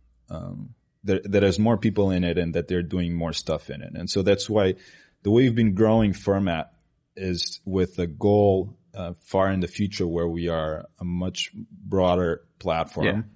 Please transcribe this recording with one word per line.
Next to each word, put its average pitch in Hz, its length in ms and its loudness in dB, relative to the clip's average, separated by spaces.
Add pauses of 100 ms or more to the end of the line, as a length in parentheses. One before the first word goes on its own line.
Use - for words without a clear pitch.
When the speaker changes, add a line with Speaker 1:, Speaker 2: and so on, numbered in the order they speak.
(300)
Speaker 1:
um, 87 460 -12 (280)
that, 98 280 -2
that 101 120 4
has 95 140 4
more 110 200 4
people 101 340 2
in 92 120 2
it 85 140 0
and 85 180 -2
that 87 120 -2
they're 90 160 -2
doing 87 320 -4
more 82 180 -4
stuff - 360 -6
in 69 120 -12
it. - 140 -14
And 87 140 -8
so 98 120 0
that's 98 280 2
why 101 260 2 (480)
the 101 80 2
way 123 120 6
we've 120 120 2
been 110 180 2
growing 110 400 4
Fermat 95 540 -2 (480)
is 92 500 -6
with 92 340 0
a 87 80 -2
goal, 101 720 2 (160)
uh, 90 280 -8
far 95 300 0
in 95 80 0
the 90 80 -2
future 101 400 -4
where 85 200 -2
we 85 220 -4
are 78 360 -4 (140)
a 92 60 -10
much 90 480 -6
broader 90 880 0 (180)
platform. 82 460 -2
Speaker 2:
Yeah. 104 160 0 (140)